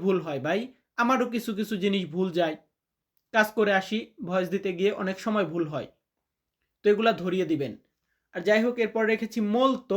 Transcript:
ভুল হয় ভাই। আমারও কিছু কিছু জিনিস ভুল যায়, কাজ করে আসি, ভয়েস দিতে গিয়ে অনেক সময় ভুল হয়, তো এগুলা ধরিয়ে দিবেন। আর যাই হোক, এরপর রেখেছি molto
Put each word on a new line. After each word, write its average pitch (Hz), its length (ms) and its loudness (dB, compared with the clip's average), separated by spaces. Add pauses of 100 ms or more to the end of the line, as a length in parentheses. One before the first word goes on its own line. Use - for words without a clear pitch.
ভুল 190 220 2
হয় 143 200 -4
ভাই। 185 140 0 (420)
আমারও 247 320 2
কিছু 226 240 -4
কিছু 220 160 -4 (100)
জিনিস 196 200 2 (100)
ভুল 185 140 0 (100)
যায়, 156 180 0 (760)
কাজ 214 140 4 (100)
করে 208 220 4
আসি, 214 180 -4 (300)
ভয়েস 185 260 0
দিতে 196 240 -2
গিয়ে 196 140 2 (100)
অনেক 190 220 -2
সময় 214 280 0
ভুল 170 200 -2
হয়, 135 160 -6 (920)
তো - 120 -20
এগুলা 226 200 4
ধরিয়ে 180 400 -2
দিবেন। 135 200 -2 (640)
আর 180 140 -6
যাই 214 160 4
হোক, 240 100 0 (100)
এরপর 220 180 -2 (100)
রেখেছি 220 260 -4 (160)
molto 254 420 2